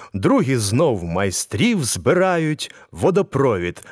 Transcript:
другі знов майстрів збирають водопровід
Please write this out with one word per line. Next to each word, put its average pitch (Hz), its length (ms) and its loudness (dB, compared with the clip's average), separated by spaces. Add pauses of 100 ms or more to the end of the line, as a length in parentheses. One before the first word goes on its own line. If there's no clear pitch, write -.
(140)
другі 135 420 2
знов 110 480 0
майстрів 101 800 -2
збирають 160 920 0 (160)
водопровід 120 1000 0